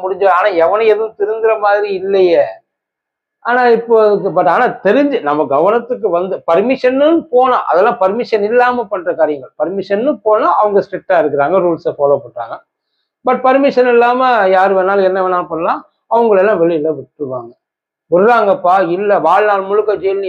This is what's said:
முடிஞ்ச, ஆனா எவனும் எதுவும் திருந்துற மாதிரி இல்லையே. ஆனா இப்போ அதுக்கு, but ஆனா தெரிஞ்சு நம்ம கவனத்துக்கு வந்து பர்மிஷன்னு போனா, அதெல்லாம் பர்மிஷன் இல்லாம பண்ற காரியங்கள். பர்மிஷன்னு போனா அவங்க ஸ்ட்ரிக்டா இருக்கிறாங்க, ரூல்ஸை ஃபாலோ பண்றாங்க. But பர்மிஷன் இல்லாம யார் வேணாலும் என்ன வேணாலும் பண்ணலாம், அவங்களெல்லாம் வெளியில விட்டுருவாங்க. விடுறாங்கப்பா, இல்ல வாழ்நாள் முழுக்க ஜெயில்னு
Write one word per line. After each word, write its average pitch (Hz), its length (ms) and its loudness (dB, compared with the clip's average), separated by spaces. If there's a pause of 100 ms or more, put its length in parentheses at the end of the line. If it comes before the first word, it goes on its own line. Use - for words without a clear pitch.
முடிஞ்ச, 185 220 -4 (120)
ஆனா 196 120 2 (160)
எவனும் 214 280 2
எதுவும் 214 280 -4
திருந்துற 220 320 0 (140)
மாதிரி 208 220 0 (120)
இல்லையே. 185 440 2 (1000)
ஆனா 247 180 0 (140)
இப்போ 233 180 -2 (100)
அதுக்கு, 196 340 0
but 180 160 2
ஆனா 247 100 2 (220)
தெரிஞ்சு 269 320 2 (100)
நம்ம 151 240 0
கவனத்துக்கு 208 640 0
வந்து 185 200 -4 (140)
பர்மிஷன்னு 254 580 0 (260)
போனா, 247 240 2 (120)
அதெல்லாம் 190 320 2
பர்மிஷன் 208 460 -2
இல்லாம 247 460 0
பண்ற 175 260 -4
காரியங்கள். 151 400 -2
பர்மிஷன்னு 196 540 -2 (100)
போனா 220 240 0 (140)
அவங்க 202 240 0
ஸ்ட்ரிக்டா 175 360 -2
இருக்கிறாங்க, 143 440 0
ரூல்ஸை 165 320 -4
ஃபாலோ 143 260 2
பண்றாங்க. 120 320 -12 (680)
But 254 220 0
பர்மிஷன் 262 480 2
இல்லாம 247 380 2 (240)
யார் 190 240 2
வேணாலும் 190 300 0
என்ன 190 160 -2
வேணாலும் 180 260 -4
பண்ணலாம், 185 280 -4 (340)
அவங்களெல்லாம் 208 500 2
வெளியில 160 340 -2
விட்டுருவாங்க. 127 540 -12 (580)
விடுறாங்கப்பா, 190 640 2 (220)
இல்ல 202 160 -2 (120)
வாழ்நாள் 196 460 2
முழுக்க 208 320 0
ஜெயில்னு 196 260 -2